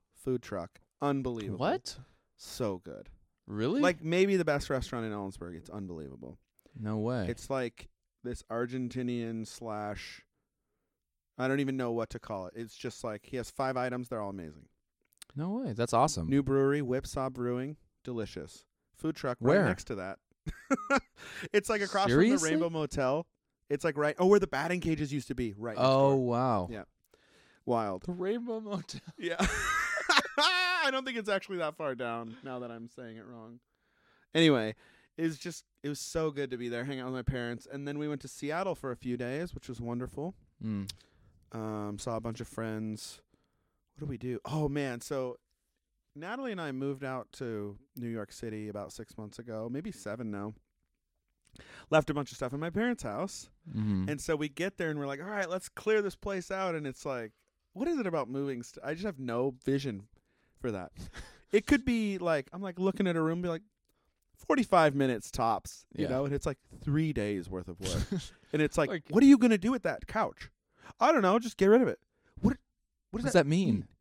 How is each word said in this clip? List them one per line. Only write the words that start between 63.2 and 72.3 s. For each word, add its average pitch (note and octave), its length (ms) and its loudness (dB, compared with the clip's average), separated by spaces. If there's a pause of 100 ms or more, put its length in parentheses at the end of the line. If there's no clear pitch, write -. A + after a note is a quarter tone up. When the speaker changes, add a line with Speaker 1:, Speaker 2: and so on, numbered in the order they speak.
Speaker 1:
room, E3+ 180 0
be F3 80 -2
like, E3 140 -4 (840)
"Forty-five F#3 460 6
minutes C3 380 2
tops," - 640 -2
you G2+ 80 0
Speaker 2:
Yeah. - 80 0
Speaker 1:
know, C3 140 0
and C#3 100 -2
it's, C3 100 -2
like, C#3+ 140 -2 (240)
three D#3 280 2
days G#2 380 -2
worth F#2 180 -6
of F2 120 -10
work. - 420 -2 (160)
Speaker 2:
<laughs> - 160 -20
Speaker 1:
And D#3 80 4
it's D3 160 2
like, D3+ 140 4
Speaker 2:
Like E3 180 -6
Speaker 1:
"What G3+ 140 8
are - 20 12
you C#4 140 12
gonna A3+ 180 8
do G3 140 2
with C4 120 0
that D3+ 220 -2
couch?" - 460 -4 (480)
"I C#4 120 8
don't C4+ 120 6
know. G3 160 6
Just A#3 180 -6
get G3 80 6
rid A3 160 10
of G#3+ 60 4
it." A2 100 -2 (420)